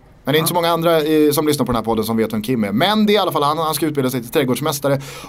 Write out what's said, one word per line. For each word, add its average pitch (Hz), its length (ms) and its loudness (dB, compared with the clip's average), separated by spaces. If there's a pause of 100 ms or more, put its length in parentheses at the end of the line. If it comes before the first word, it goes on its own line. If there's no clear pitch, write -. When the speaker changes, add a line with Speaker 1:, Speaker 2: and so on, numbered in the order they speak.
(240)
Speaker 1:
Men 135 100 -2
det 156 40 4
är - 20 4
inte 160 100 0
så 160 60 -2
Speaker 2:
Ja. 175 60 2
Speaker 1:
många 170 120 2
andra, 165 280 2
eh, 151 300 4
som 151 160 0
lyssnar 139 180 2
på 127 60 -4
den 117 60 0
här 110 60 -4
podden 110 220 0
som 113 120 -2
vet 110 160 0
vem 107 80 -4
Kim 117 220 -2
är. 98 80 -4
Men 202 340 2
det 208 80 2
är - 20 4
i - 20 4
alla 180 140 0
fall 151 120 0
han, 151 140 0
han 160 160 -2
ska 156 120 -2
utbilda 143 240 0
sig 123 120 -6
till 127 100 -12
trädgårdsmästare. 139 680 -2 (280)